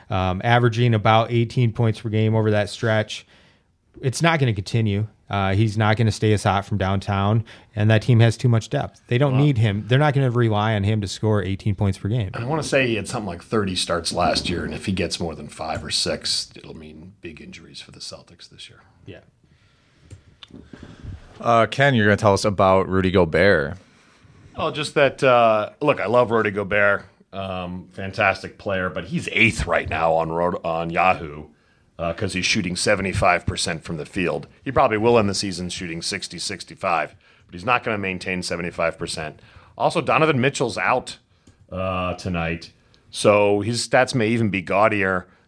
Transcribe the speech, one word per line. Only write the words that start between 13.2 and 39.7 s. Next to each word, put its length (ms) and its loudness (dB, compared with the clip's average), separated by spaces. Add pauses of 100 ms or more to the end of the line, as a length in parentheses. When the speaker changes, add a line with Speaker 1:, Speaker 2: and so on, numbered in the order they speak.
Speaker 2:
like 160 -10
thirty 320 -2
starts 380 -4
last 360 0
year, 160 -4
and 80 -8
if 140 -12
he 60 -2
gets 260 -4
more 160 -6
than 140 -16
five 360 -8
or 60 -10
six, 640 -4
it'll 220 -18
mean 440 -20
big 200 -16
injuries 400 -20
for 100 -20
the 100 -20
Celtics 480 -20
this 220 -20
year. 100 -20 (260)
Speaker 1:
Yeah. 140 -18 (2250)
Speaker 3:
Uh, 260 2
Ken, 280 2
you're 120 4
gonna 100 4
tell 180 4
us 100 0
about 440 2
Rudy 220 2
Gobert. 640 2 (800)
Speaker 2:
Oh, 160 -4
just 240 -8
that, 280 2
uh, 480 4 (100)
look, 180 2
I 80 -4
love 240 4
Rudy 200 2
Gobert. 560 2 (260)
Um, 600 -8
fantastic 640 -2
player, 320 -2
but 140 -8
he's 280 -4
eighth 340 2
right 220 0
now 240 0
on 180 0
Ro-, 320 -2
on 280 -4
Yahoo, 540 0 (540)
uh, 140 -4
'cause 220 -6
he's 100 -4
shooting 320 -2
seventy-five 720 0
percent 360 -6
from 140 -8
the 80 -8
field. 420 -4 (160)
He 80 -8
probably 280 2
will 200 4
end 120 2
the 40 -2
season 360 -6
shooting 320 -10
sixty, 360 -8
sixty-five, 760 -4 (320)
but 80 -20
he's 100 -12
not 180 0
gonna 160 -4
maintain 440 -6
seventy-five 560 -4
percent. 420 -10 (380)